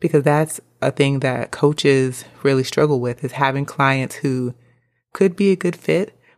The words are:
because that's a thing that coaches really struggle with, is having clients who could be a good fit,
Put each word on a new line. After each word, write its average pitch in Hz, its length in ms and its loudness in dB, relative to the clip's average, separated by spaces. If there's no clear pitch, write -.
because 143 240 2
that's 151 360 0
a 135 100 0
thing 139 300 0
that 127 300 -4
coaches 135 760 2
really 135 220 2
struggle 147 340 0
with, 123 240 -4
is 131 100 -6
having 139 320 -2
clients 135 520 -2
who 127 380 -2
could 190 240 0
be 196 160 2
a 180 40 2
good 175 200 -4
fit, - 420 -4